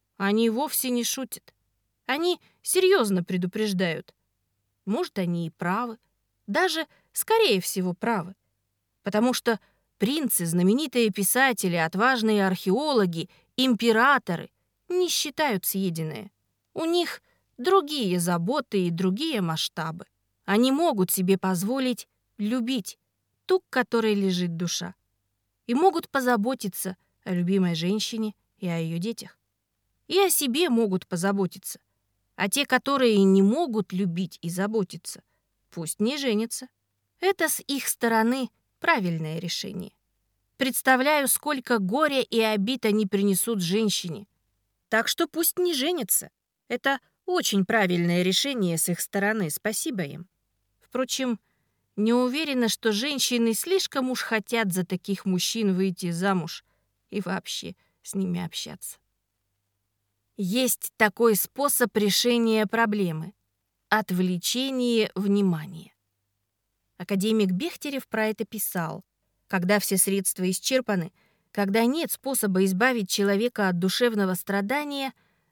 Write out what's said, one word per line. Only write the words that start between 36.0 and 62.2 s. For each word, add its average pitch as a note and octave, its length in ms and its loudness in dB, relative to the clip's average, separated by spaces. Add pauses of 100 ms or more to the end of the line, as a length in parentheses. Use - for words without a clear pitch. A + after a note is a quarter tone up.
женятся. A3+ 500 -2 (500)
Это F4+ 300 0
с - 160 -4
их C4+ 220 -4
стороны A#3 640 0 (280)
правильное E3+ 600 0
решение. - 520 -8 (640)
Представляю, C4 720 2
сколько C4 520 0
горя C4 420 2
и - 180 -2
обид A3 460 0
они G#3+ 220 2
принесут G3+ 540 0
женщине. F3+ 640 -2 (600)
Так A3+ 200 0
что - 200 -2
пусть - 300 -2
не F4+ 160 0
женятся. C#4 560 -2 (380)
Это C4 320 -2 (260)
очень A#3+ 400 0
правильное F3+ 560 2
решение F#3 560 0
с - 100 -2
их F3 120 -2
стороны, G3+ 500 -2
спасибо G#3+ 540 -4
им. D3 240 -12 (520)
Впрочем, B3+ 600 -4 (560)
не A3 180 2
уверена, B3+ 560 0
что - 220 -2
женщины A#3 640 0
слишком D4 560 -2
уж A3+ 100 -4
хотят A3 500 -2
за F3+ 140 -2
таких F#3+ 400 -6
мужчин G3 480 0
выйти F3+ 380 -2
замуж F3 520 -2 (460)
и G#3 100 -6
вообще F#3 560 -8 (280)
с - 100 -12
ними F3+ 320 -2
общаться. - 540 -12 (1400)
Есть A#3 580 -2
такой A3 380 4
способ B3+ 640 -2
решения A3 680 2